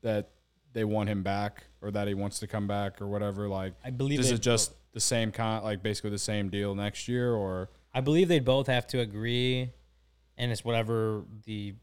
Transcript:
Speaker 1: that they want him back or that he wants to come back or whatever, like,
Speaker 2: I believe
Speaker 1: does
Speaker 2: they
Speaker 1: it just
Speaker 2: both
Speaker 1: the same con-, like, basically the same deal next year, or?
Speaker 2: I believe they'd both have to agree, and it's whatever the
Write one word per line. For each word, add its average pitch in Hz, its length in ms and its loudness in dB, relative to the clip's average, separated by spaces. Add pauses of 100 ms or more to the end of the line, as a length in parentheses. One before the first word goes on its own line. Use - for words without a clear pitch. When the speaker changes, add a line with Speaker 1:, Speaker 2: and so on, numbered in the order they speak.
Speaker 1:
that 107 280 0 (440)
they 117 100 0
want 107 260 2
him 98 140 0
back 101 400 -2 (180)
or 101 100 -6
that 101 160 0
he 101 60 0
wants 98 260 -4
to 110 80 -8
come 104 200 -2
back 101 340 -2
or 101 60 -6
whatever, 101 400 -2
like, 95 260 -4 (100)
Speaker 2:
I 127 60 -8
believe 135 280 0
Speaker 1:
does 127 120 4
Speaker 2:
they 120 60 4
Speaker 1:
it 113 60 0
just 117 300 4
Speaker 2:
both - 80 -20 (140)
Speaker 1:
the 113 60 -8
same 113 320 2
con-, 110 320 -2
like, 104 180 -4
basically 107 300 -2
the 104 80 -4
same 104 300 -2
deal 101 260 -2
next 101 320 -4
year, 123 260 0
or? 95 360 -2 (240)
Speaker 2:
I 131 80 0
believe 156 260 6
they'd 160 180 4
both 131 220 4
have 123 200 2
to 127 120 -2
agree, 120 720 0 (680)
and 123 140 0
it's 107 140 -4
whatever 110 580 0 (220)
the 104 380 -8